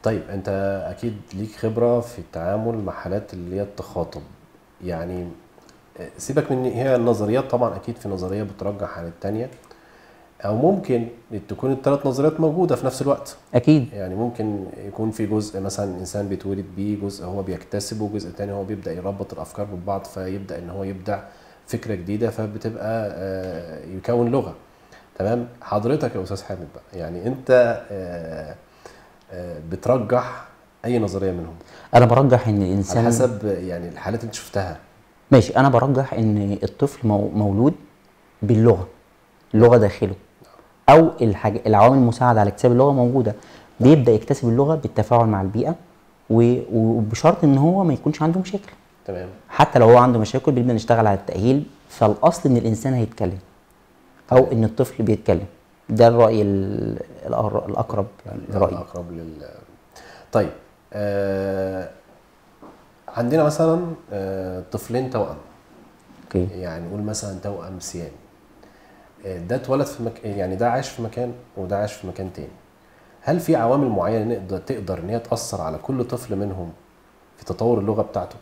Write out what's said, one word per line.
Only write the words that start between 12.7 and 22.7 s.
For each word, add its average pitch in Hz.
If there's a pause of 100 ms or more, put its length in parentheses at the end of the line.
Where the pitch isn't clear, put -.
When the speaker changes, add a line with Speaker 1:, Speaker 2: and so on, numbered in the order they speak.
Speaker 1:
في -
نفس -
الوقت. - (180)
Speaker 2:
اكيد. 135
Speaker 1:
يعني 92
ممكن 107 (220)
يكون 110
في 107
جزء 104
مثلًا 98
انسان 101
بيتولد 98 (120)
بيه، 101
جزء 98
هو 95
بيكتسبه، 101
جزء 90
تاني 101
هو 98
بيبدا 92
يربط 98
الافكار 101
ببعض 98
فيبدا 95
ان 87
هو 98
يبدع 98 (460)
فكره 113
جديده، 101
فبتبقى، 110